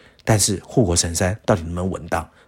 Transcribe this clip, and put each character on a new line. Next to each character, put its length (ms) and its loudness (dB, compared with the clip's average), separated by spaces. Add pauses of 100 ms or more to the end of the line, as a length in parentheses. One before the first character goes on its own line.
(240)
但 160 4
是 240 0
护 220 2
国 100 2
神 180 -2
山 320 -2
到 100 4
底 60 -4
能 100 -8
不 40 -6
能 140 -2
稳 180 -8
当， 200 -4 (200)